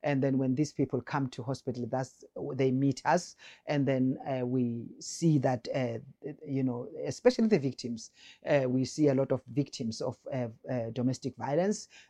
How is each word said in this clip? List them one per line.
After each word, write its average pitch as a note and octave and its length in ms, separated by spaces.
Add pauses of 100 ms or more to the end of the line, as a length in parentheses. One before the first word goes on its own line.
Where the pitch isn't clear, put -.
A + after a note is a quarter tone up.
And C#3+ 180
then C3+ 160
when C3 180
these D3 180
people C3+ 280
come C#3 280
to - 160
hospital, B2 440
that's, B2+ 360 (300)
they C3 180
meet C3+ 320
us. E3+ 320 (300)
And C#3+ 200
then, C3 300 (100)
uh, B2+ 180
we A#2+ 420 (120)
see D#3+ 400
that, B2+ 340
uh, A#2+ 260 (460)
you C3+ 200
know, B2 240 (180)
especially A#3 400
the G#3+ 120
victims, B2 520 (380)
uh, C#3+ 180
we B2+ 180
see D3 240
a C3+ 60
lot C3+ 160
of C3 120 (100)
victims C#3 480
of, A#2+ 160 (160)
uh, B2 160 (200)
uh, A#2+ 240
domestic B2+ 440
violence. E3 520 (220)